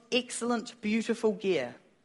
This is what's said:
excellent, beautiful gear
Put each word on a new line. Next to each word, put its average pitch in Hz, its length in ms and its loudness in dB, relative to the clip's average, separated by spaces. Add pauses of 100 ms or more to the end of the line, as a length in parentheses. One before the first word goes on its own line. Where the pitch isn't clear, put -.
(120)
excellent, 240 720 -2
beautiful 220 520 2
gear 151 420 0 (300)